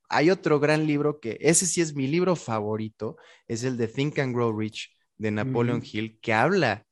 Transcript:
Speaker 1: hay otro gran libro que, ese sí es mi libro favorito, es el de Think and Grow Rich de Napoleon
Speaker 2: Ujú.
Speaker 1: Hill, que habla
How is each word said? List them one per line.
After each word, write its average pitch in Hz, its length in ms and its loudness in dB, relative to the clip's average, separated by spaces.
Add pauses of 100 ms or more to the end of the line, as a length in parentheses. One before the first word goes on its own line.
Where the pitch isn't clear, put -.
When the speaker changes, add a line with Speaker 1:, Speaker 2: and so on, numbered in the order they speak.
Speaker 1:
hay 147 200 4
otro 170 300 2
gran 151 280 2
libro 147 320 0
que, 110 220 -8
ese 165 240 4
sí 170 160 0
es 151 140 -2
mi 135 120 -2
libro 175 300 2
favorito, 110 800 -6 (300)
es 117 160 -6
el 131 140 -2
de 117 100 0
Think 143 320 -2
and 131 140 -2
Grow 117 240 0
Rich 110 360 -8 (240)
de 104 140 -2
Napoleon 120 480 0
Speaker 2:
Ujú. - 120 -12
Speaker 1:
Hill, 110 300 -8
que 113 120 -2
habla 123 580 2